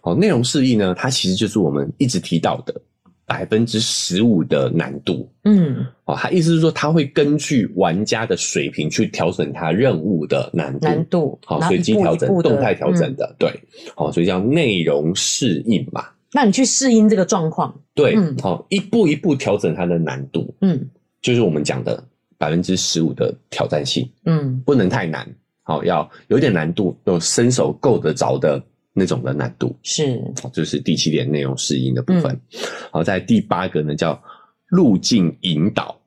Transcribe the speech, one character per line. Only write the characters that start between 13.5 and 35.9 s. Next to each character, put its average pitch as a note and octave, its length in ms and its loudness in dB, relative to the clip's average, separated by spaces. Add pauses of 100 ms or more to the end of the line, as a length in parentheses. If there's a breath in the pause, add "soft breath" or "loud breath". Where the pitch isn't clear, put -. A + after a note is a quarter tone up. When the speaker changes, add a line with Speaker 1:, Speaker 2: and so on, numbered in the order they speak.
Speaker 1:
好， D2+ 160 -4
所 E2+ 120 0
以 - 20 2
叫 F#2 140 0
内 A#2 420 0
容 D#2 340 0
适 F#2+ 520 -2
应 F#2 240 0
嘛。 - 120 -8 (300)
Speaker 2:
那 C#4+ 100 2
你 G#3 80 6
去 C4 140 4
适 B3+ 260 2
应 A3 160 6
这 G#3+ 80 6
个 F#3+ 80 2
状 E3+ 280 0
况。 C#3 220 -4 (200)
Speaker 1:
对， D3 240 4
Speaker 2:
嗯。 D#3+ 240 0
Speaker 1:
好， - 280 -2
一 G3 100 0
步 A3 280 2
一 D3 80 2
步 E3 200 0
调 G#2+ 220 0
整 E2 180 0
它 F2 100 -2
的 F2 140 2
难 C#2 300 -4
度。 C2 320 -4
Speaker 2:
嗯。 E2 280 0 (320)
Speaker 1:
就 B2 140 2
是 A#2+ 60 4
我 F#2 100 4
们 D2+ 120 0
讲 C2+ 200 -4
的 - 200 -6 (320)
百 D2+ 140 -4
分 E2+ 140 0
之 F#2 120 -2
十 E2 280 -2
五 D2 100 -2
的 C2 180 -2 (200)
挑 - 160 -4
战 D2 180 -2
性。 - 240 -4 (160)
Speaker 2:
嗯。 C#3+ 400 -2
Speaker 1:
不 C#3+ 100 2
能 F#2+ 140 2
太 A2 180 -4
难， C2+ 180 -8 (380)
好， D#2 200 -4
要 E2 240 0 (200 loud breath)
有 - 100 2
点 C#3 140 2
难 E2 200 0
度， F2 240 -2 (100)
有 F2+ 140 2
伸 A#2+ 300 0
手 F2 220 0
够 - 260 2
得 D2+ 160 -2
着 C2+ 240 -2
的 C#2 240 0 (300)
那 F#2+ 140 0
种 C#2+ 180 -4
的 C2+ 100 -4
难 C2 240 -4
度。 B1 240 -4
Speaker 2:
是。 C3+ 400 -2 (220)
Speaker 1:
好， B2+ 80 -10
这 D#2+ 140 -2
是 - 120 -4
第 C#2 160 -2
七 D2+ 160 0
点 C#2+ 220 0
内 D2 100 -2
容 C2+ 160 -4
适 D2 200 -2
应 C2 180 0
的 B1+ 80 -2
部 G#2+ 160 -2
分。 C2+ 140 -2
Speaker 2:
嗯。 - 260 -14 (320 loud breath)
Speaker 1:
好， D#2 100 -2
在 G2 160 -2
第 F#2+ 220 2
八 F#2 300 -2
个 - 120 -2
呢， D2+ 140 -2
叫 D#2 260 -2 (460 loud breath)
路 F3 300 4
径 F2+ 420 0
引 E2+ 320 0
导。 - 360 -6